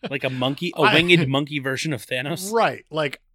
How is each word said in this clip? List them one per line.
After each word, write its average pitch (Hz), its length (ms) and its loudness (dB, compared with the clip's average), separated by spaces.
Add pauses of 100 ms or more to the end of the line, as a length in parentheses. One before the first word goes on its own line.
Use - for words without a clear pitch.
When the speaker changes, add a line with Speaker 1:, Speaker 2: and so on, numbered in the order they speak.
Speaker 1:
Like 139 140 -6
a 135 80 -2
monkey, 131 460 -4
a - 60 -2
Speaker 2:
I 208 120 4
Speaker 1:
winged 160 340 6
monkey 143 300 -2
version 135 340 -4
of - 140 -8
Thanos? 156 460 -6
Speaker 2:
Right, 190 360 0
like 151 320 -4 (140)